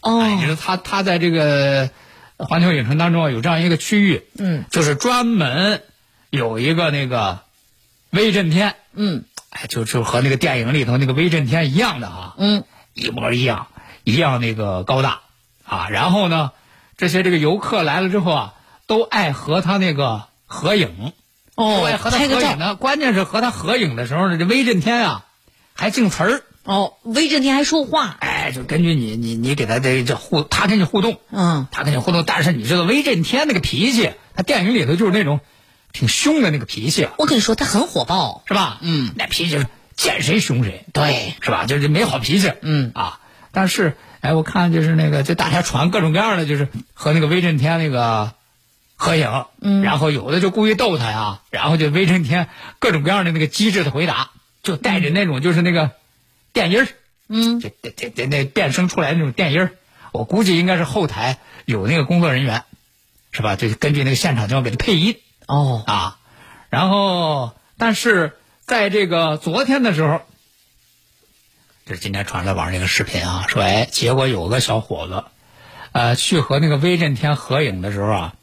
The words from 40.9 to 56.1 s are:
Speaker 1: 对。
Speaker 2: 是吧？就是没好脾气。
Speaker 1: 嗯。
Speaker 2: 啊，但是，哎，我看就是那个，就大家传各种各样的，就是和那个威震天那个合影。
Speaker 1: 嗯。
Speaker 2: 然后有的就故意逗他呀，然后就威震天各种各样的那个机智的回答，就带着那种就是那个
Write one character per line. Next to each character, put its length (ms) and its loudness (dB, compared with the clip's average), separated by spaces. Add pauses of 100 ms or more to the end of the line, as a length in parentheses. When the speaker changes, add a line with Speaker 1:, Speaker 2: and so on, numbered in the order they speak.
Speaker 1:
对。 460 0
Speaker 2:
是 100 -4
吧？ 160 -2
就 120 0
是 100 2
没 180 2
好 120 -2
脾 220 0
气。 100 4 (120)
Speaker 1:
嗯。 320 0
Speaker 2:
啊， 260 -6 (320)
但 160 2
是， 260 0 (260)
哎， 120 0
我 100 2
看 300 0
就 80 2
是 140 2
那 160 4
个， 120 0
就 120 0
大 160 -2
家 100 0
传 300 0
各 100 0
种 140 2
各 40 2
样 200 0
的， 80 -2
就 100 0
是 120 -2 (260)
和 180 -2
那 80 4
个 60 2
威 160 2
震 160 2
天 200 2
那 120 -2
个 420 0 (640)
合 200 0
影。 280 0 (160)
Speaker 1:
嗯。 220 2
Speaker 2:
然 160 2
后 120 2
有 220 -2
的 80 2
就 100 2
故 160 2
意 80 4
逗 220 0
他 140 -2
呀， 400 -4
然 180 -2
后 80 4
就 140 2
威 160 2
震 180 2
天 240 0 (300)
各 120 2
种 120 0
各 80 0
样 160 2
的 60 0
那 60 -2
个 80 2
机 240 0
智 140 0
的 60 0
回 160 -2
答， 240 -4 (320)
就 140 -4
带 240 0
着 100 0
那 160 2
种 160 -2
就 100 2
是 80 4
那 100 2
个 200 2 (640)